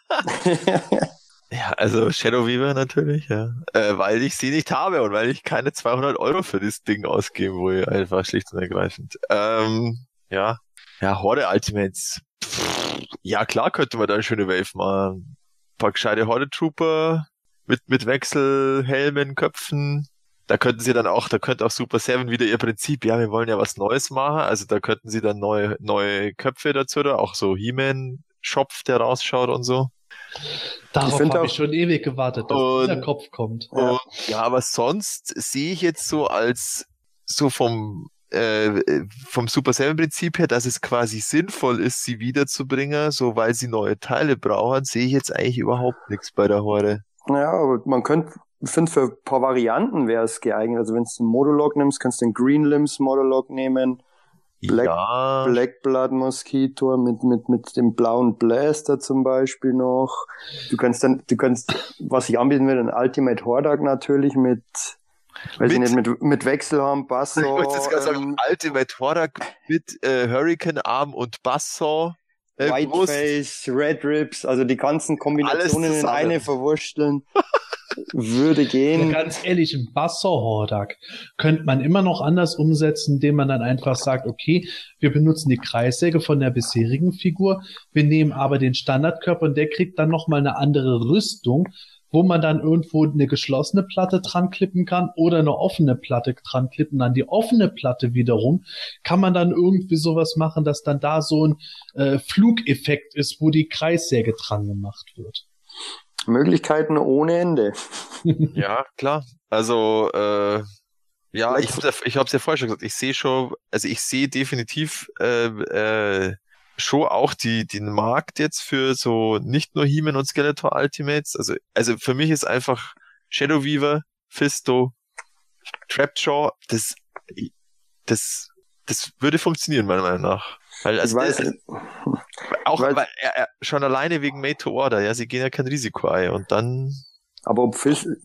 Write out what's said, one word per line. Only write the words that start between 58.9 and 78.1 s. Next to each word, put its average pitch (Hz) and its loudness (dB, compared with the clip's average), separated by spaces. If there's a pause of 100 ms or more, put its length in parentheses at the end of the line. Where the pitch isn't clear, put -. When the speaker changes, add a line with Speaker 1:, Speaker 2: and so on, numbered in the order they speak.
Speaker 1:
zum 135 0
Beispiel 131 0
noch. 127 0 (560)
Du - 0
kannst 123 2
dann, 131 4
du 123 2
kannst, 123 0 (240)
was 131 -2
ich 113 2
anbieten 135 4
würde, 131 2
ein 117 0
Ultimate 127 0
Hordak 143 0
natürlich 139 0
mit, 127 2 (960)
weiß - -
Speaker 2:
Mit 120 4
Speaker 1:
ich - 4
nicht, 123 4
mit, 117 0
mit 147 2
Wechselarm, 139 0
Bassor, 143 -2
Speaker 2:
Ich 147 0
wollte 135 0
jetzt 139 -4
gerade 151 0
sagen, 147 -2
Speaker 1:
ähm, 143 -4 (120)
Speaker 2:
Ultimate 147 -2
Hordak 156 -2 (260)
mit, - -4
äh, 127 2
Hurricane 156 0
Arm 135 -2
und 120 -10
Bassor, 156 -2 (420)
äh, 143 0 (180)
Brust. 160 0
Speaker 1:
Whiteface, 147 -2
Red 147 0
Ribs, 151 -2
also 131 2
die 127 2
ganzen 147 0
Kombinationen 147 0
Speaker 2:
Alles 151 2
Speaker 1:
in 160 2 (200)
Speaker 2:
zusammen. 147 0
Speaker 1:
eine 160 0
verwursteln. 143 0 (120)
<laughs> 415 4 (720)